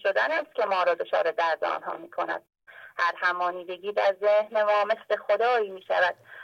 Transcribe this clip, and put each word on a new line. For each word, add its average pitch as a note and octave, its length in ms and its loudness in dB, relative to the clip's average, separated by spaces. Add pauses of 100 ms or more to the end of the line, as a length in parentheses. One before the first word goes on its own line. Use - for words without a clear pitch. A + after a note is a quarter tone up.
شدن G#3+ 300 0
است D#4 220 -4
که A3 100 0
ما F#3+ 180 0
را F3 120 2
دچار F3 360 0
درد E3 340 0
آنها E3+ 320 -4
می‌کند. E3+ 460 -6 (560)
هر E3+ 180 2
همانیدگی F3+ 760 -4
در G3 280 2
ذهن G#3+ 420 2
ما G#3 220 4
مثل G#3+ 420 -2
خدایی A3 440 2
می‌شود F#3 440 -2 (300)